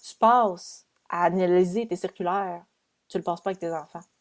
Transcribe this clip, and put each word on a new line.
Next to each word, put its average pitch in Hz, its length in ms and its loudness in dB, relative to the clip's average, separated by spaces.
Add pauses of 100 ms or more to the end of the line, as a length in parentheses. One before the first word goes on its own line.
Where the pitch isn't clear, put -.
tu - 100 -4
passes 220 720 2 (240)
à 175 140 -2
analyser 180 640 2
tes 180 80 -6
circulaires, 180 680 -4 (460)
tu - 100 -6
le 180 60 -8
passes 170 160 -4
pas 190 120 -6
avec 185 80 -8
tes 165 120 -6
enfants. 160 320 -10 (180)